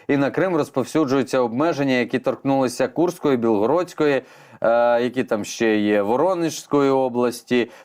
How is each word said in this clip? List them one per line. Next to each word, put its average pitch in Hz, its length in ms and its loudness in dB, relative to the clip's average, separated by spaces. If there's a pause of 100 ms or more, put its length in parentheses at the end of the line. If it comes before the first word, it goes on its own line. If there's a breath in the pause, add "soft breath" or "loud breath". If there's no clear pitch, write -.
і 143 80 2
на 139 140 0
Крим 175 260 0
розповсюджуються 135 840 0
обмеження, 131 540 0
які 123 240 -2
торкнулися 135 720 -2
Курської, 156 480 0
Білгородської, 131 840 0 (380 loud breath)
е, 120 420 2
які 123 220 -2
там 104 200 -4
ще 110 320 0
є, 104 260 2
Воронежської 147 880 0
області, 123 800 0 (140 loud breath)